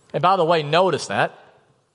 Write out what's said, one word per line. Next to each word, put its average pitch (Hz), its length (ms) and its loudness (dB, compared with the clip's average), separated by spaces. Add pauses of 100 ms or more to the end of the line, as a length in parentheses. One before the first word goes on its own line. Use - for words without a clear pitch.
(120)
And 151 100 -6
by 185 140 2
the 175 80 2
way, 165 180 2
notice 156 460 0
that, 120 280 -4 (580)